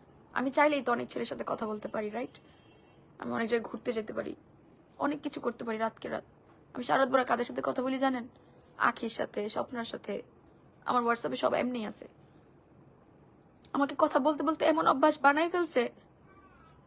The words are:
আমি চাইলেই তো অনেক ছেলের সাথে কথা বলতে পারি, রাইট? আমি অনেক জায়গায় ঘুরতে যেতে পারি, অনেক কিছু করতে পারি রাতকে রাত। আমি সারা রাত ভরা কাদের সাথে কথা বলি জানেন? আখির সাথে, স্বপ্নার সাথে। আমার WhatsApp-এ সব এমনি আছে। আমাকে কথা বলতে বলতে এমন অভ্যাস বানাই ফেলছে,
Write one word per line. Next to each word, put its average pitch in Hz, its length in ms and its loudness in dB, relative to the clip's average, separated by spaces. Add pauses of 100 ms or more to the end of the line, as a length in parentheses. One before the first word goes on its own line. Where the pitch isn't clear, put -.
(340)
আমি 262 180 0
চাইলেই 294 300 4
তো 240 100 0
অনেক 240 160 -2
ছেলের 240 180 -6
সাথে 233 220 -6
কথা - 200 -4
বলতে 214 200 -6
পারি, 214 220 -4
রাইট? 240 280 -8 (840)
আমি 240 120 -6
অনেক 233 180 -2
জায়গায় 226 220 0
ঘুরতে 233 220 -4
যেতে 220 200 -6
পারি, - 220 -6 (640)
অনেক 294 240 -2
কিছু 285 200 -8
করতে 240 220 -4
পারি 226 140 -4
রাতকে 220 320 -4
রাত। 226 140 -6 (500)
আমি 254 100 -6
সারা 277 160 4
রাত 269 100 4
ভরা 262 140 4
কাদের 240 220 0
সাথে 247 180 -6
কথা 269 180 0
বলি 262 160 0
জানেন? 254 300 0 (500)
আখির - 320 0
সাথে, - 400 -4
স্বপ্নার - 360 -6
সাথে। - 360 -8 (640)
আমার 247 180 2
WhatsApp-এ 233 320 0
সব 247 180 2
এমনি 240 320 0
আছে। - 220 -12 (1700)
আমাকে 277 240 2
কথা 302 220 4
বলতে 285 240 2
বলতে 302 220 0
এমন 311 220 4
অভ্যাস 302 340 4
বানাই 294 280 4
ফেলছে, 330 400 0 (960)